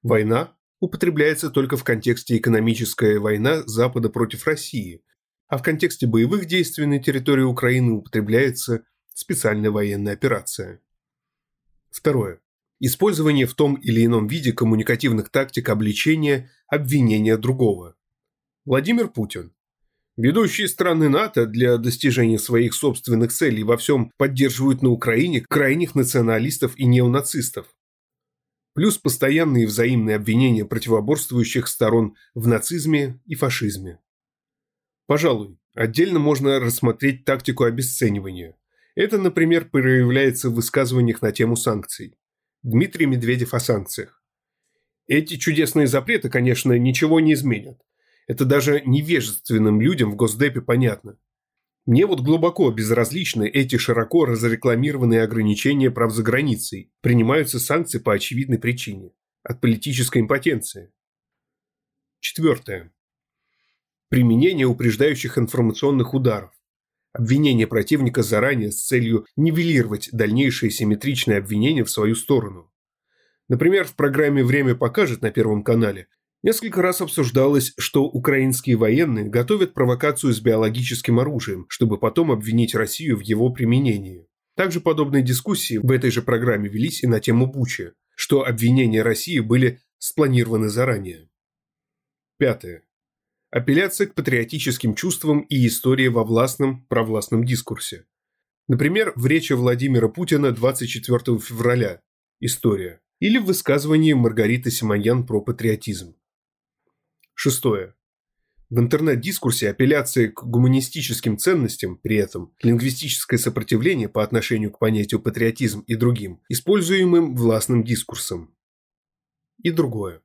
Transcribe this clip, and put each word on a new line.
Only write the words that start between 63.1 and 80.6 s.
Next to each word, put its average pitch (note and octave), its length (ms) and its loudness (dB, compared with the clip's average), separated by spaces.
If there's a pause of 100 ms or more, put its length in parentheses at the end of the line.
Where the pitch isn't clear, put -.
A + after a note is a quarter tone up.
Применение B2+ 600 4
упреждающих B2 680 0
информационных B2 800 0
ударов. A#2+ 380 -2 (640)
Обвинение A#2+ 520 2
противника B2 560 0
заранее A2 500 0
с - 140 -8
целью A2+ 400 0 (100)
нивелировать D3+ 760 0
дальнейшие A#2 580 0
симметричные A2 640 -2
обвинения G#2+ 480 0
в - 60 -8
свою A2 240 0
сторону. G#2 580 -4 (760)
Например, E3+ 360 2
в - 120 -12
программе C#3+ 460 2
«Время B2+ 320 2
покажет» B2 460 0
на G#2+ 100 -2
Первом G#2+ 320 0
канале G#2 460 0 (340)
несколько A3 380 -2
раз F3+ 220 0
обсуждалось, C3+ 760 0
что - 280 0
украинские C3 720 0
военные A2+ 520 2
готовят D3 460 0
провокацию B2+ 580 0
с G#2+ 80 -2
биологическим A#2 800 0